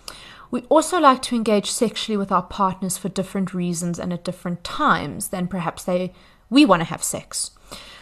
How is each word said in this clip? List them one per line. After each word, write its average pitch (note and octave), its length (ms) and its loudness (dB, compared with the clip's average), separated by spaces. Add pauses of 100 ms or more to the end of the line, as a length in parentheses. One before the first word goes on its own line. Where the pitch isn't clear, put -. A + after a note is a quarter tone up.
(500)
We A#3+ 120 -4
also D#4 360 4
like C4 240 6
to - 140 -2
engage G#3+ 340 2
sexually A3 460 -2
with G3 160 -2
our F#3 100 4
partners F#3+ 560 -2
for G3 100 -6
different F#3+ 460 -4
reasons F3 440 -2
and F3+ 140 -4
at F3 120 -6
different F3+ 400 -6
times G3+ 640 0
than F3+ 180 -4
perhaps F3 380 -6
they, F3+ 280 -2 (380)
we C#4 140 8
want F3+ 160 6
to E3 80 -4
have - 140 -8
sex. - 500 -6 (500)